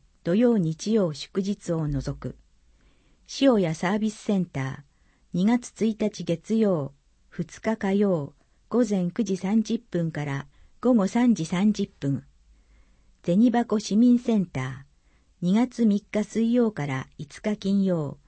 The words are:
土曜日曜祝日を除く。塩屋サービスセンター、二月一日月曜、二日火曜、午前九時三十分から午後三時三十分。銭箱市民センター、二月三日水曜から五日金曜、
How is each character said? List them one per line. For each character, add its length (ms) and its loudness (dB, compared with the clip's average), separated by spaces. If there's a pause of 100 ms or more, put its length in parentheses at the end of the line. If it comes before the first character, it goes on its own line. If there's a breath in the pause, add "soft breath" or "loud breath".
(240)
土 120 0
曜 220 4
日 360 -2
曜 200 2
祝 280 -8
日 300 -6
を 160 -2
除 320 -4
く。 160 -12 (1040)
塩 220 4
屋 140 0
サ 160 -2
ー 80 0
ビ 100 0
ス 60 -12
セ 240 -2
ン 60 0
タ 160 -8
ー、 160 -6 (540)
二 140 0
月 400 0
一 160 -2
日 220 -4
月 320 -4
曜、 380 0 (360)
二 320 -10
日 160 -2
火 160 -2
曜、 400 0 (360)
午 200 2
前 220 0
九 120 -2
時 140 -2
三 240 0
十 160 -2
分 340 -4
か 140 -6
ら 220 -6 (340)
午 140 4
後 120 4
三 280 4
時 100 -4
三 260 2
十 160 -2 (120)
分。 260 -4 (960)
銭 280 4
箱 280 0
市 160 -4
民 220 6
セ 200 0
ン 100 0
タ 140 -6
ー、 140 -6 (640)
二 120 0
月 320 0
三 160 2
日 220 -4
水 280 -2
曜 200 2
か 160 -6
ら 200 -6 (100)
五 240 -16
日 140 -2
金 280 0
曜、 340 -2 (100)